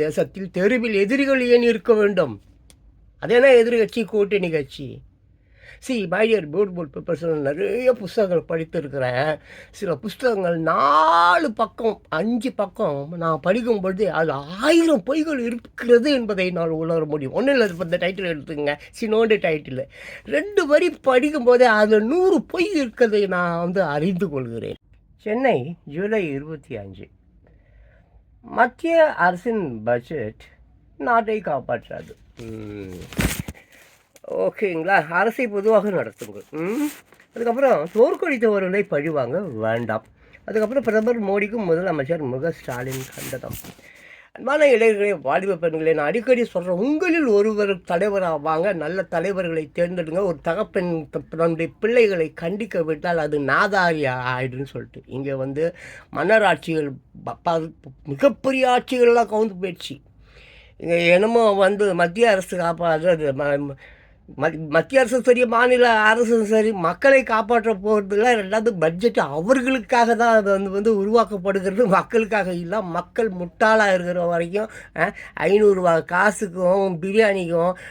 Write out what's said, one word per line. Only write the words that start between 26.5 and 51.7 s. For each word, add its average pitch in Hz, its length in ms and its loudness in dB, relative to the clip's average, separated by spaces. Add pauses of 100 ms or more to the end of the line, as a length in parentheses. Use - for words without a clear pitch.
அஞ்சு. 98 320 -16 (1500)
மத்திய 311 500 2 (180)
அரசின் 185 380 -2 (200)
பட்ஜெட் 120 600 -4 (560)
நாட்டை 233 400 0
காப்பாற்றாது. 127 760 -8 (280)
ம். 104 600 -14 (1400)
ஓகேங்களா? 185 580 -2 (220)
அரசை 226 340 0
பொதுவாக 208 380 2
நடத்துங்கள். 107 560 -6 (160)
ம். 247 260 -4 (480)
அதுக்கப்புறம், 233 420 2 (160)
தோற்கடித்தவர்களை 214 880 0
பழிவாங்க 147 560 -4 (240)
வேண்டாம். 110 420 -4 (400)
அதுக்கப்புறம், 220 420 -2
பிரதமர் 226 420 0
மோடிக்கும் 202 400 -2
முதலமைச்சர் 160 600 -2
மு 131 100 -6
க 165 100 -4
ஸ்டாலின் 131 640 -10
கண்டனம். 131 420 -12 (760)
அன்பான 285 420 2
இளைஞர்களே, 208 460 2
வாலிப 175 360 -2
பெண்களே, 160 380 0
நான் 151 160 0
அடிக்கடி 240 340 2
சொல்றேன், 180 400 -2
உங்களில் 311 540 0
ஒருவர் 208 360 0 (160)
தலைவராவாங்க. 175 840 0
நல்ல 170 320 -6 (100)
தலைவர்களை 170 480 -4 (140)
தேர்ந்தெடுங்க. 175 460 -2
ஒரு 170 180 -2
தகப்பன் 180 500 -4 (180)
த-, 151 140 -8 (160)
தன்னுடைய 165 300 -2 (100)